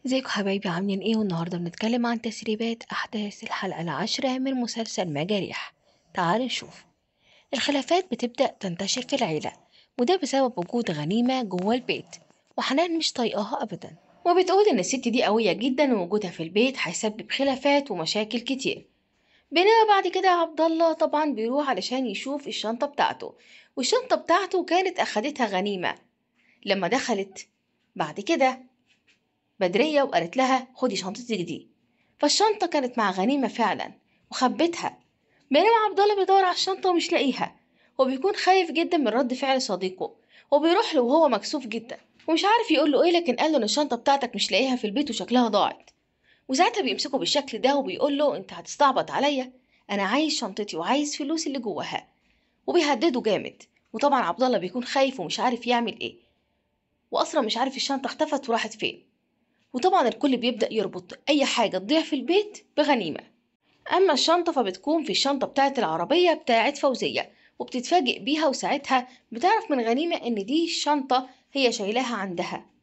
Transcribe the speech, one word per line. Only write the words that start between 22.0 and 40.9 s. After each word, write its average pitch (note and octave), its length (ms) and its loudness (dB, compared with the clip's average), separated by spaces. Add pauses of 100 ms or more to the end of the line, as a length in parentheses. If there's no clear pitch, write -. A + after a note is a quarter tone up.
يشوف C4+ 420 -6
الشنطة A#3 380 -4
بتاعته، - 480 -2 (420)
والشنطة E4+ 400 0
بتاعته F4+ 480 0
كانت F#4 340 0
أخدتها B3 480 -2
غنيمة. F#3+ 480 -2 (680)
لما F#3+ 240 0
دخلت G#3+ 580 -4 (500)
بعد E3 240 -6
كده B3+ 520 0 (880)
بدرية B3+ 420 2
وقالت F3 340 0
لها: B3+ 380 2
"خدي A3 220 -2
شنطتك G3+ 440 -6
دي"، E3+ 280 -8 (500)
فالشنطة G4 480 2
كانت C4 320 -2
مع G#3 120 2
غنيمة A3+ 380 2
فعلا F#3 440 -2 (380)
وخبتها. B3+ 680 0 (520)
بينما D#4+ 180 6 (200)
عبد G4 120 -2
الله G#4 160 4
بيدور F#4+ 280 4
على F4+ 100 0
الشنطة F#4+ 360 -2
ومش F4 220 0
لاقيها، B3+ 440 -2 (420)
وبيكون C4 360 0
خايف F#4 360 4
جدا E4+ 260 0
من C#4 120 2
رد A#3+ 260 0
فعل C4 280 0
صديقه، F#3 520 -6 (360)
وبيروح E4 440 4